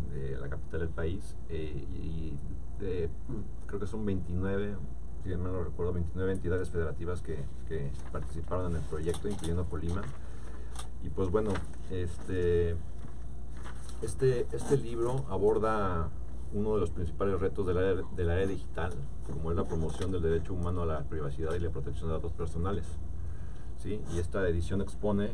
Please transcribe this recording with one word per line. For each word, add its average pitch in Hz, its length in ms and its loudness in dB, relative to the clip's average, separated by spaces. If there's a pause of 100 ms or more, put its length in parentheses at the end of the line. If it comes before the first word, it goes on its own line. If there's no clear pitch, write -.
(140)
de 65 260 -2
la 67 100 -2
capital 80 300 -2
del 82 100 0
país, 82 460 0 (140)
eh, 78 420 -2
y 80 460 -2 (420)
de, 90 300 0 (580)
creo 101 140 -2
que 101 40 -2
son 107 200 0
veintinueve, 95 720 2 (500)
si 92 100 0
mal 90 160 0
no 90 120 0
recuerdo, 85 280 0
veintinueve 90 400 2
entidades 90 380 0
federativas 82 520 0
que, 71 220 -2 (240)
que 69 240 0 (220)
participaron 87 580 0
en 82 60 2
el 80 60 0
proyecto, 80 440 0
incluyendo 90 380 0
Colima. 85 380 0 (1000)
Y - 60 0
pues 92 220 2
bueno, 107 200 2 (400)
este, 87 840 2 (1200)
este, 120 500 2
este 127 260 2
libro 120 520 0
aborda 98 800 2 (440)
uno 107 220 2
de 101 60 2
los 82 100 2
principales 92 480 0
retos 95 260 2
del 90 120 2
área, 92 260 2 (120)
del 87 140 2
área 92 160 4
digital, 92 480 -2 (320)
como 78 260 0
es 85 60 2
la - 100 2
promoción 82 440 0
del 87 100 0
derecho 82 320 2
humano 87 300 0
a - 20 0
la 78 180 0
privacidad 71 520 -2
y 87 40 0
la 85 120 2
protección 78 380 0
de 78 60 2
datos 78 180 -2
personales. 85 520 0 (920)
¿Sí? 104 220 -2 (140)
Y 85 60 0
esta 92 280 2
edición 85 340 2
expone 101 520 0